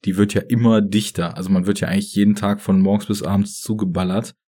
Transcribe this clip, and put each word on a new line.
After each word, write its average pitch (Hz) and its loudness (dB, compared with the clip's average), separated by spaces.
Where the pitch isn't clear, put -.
die 92 -2
wird 101 2
ja 104 2
immer 113 2
dichter. 98 -2
Also 90 -8
man 92 2
wird 101 -2
ja 87 -2
eigentlich 98 -2
jeden 104 4
Tag 101 -2
von 95 2
morgens 101 2
bis 101 -4
abends 101 -2
zugeballert. 95 -4